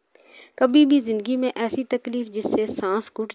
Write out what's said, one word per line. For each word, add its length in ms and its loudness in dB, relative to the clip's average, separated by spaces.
कभी 280 6
भी 140 4
ज़िंदगी 360 -2
में 200 -2
ऐसी 280 -4
तकलीफ़ 440 -6
जिससे 380 -2
सांस 500 -4
घुट 180 -6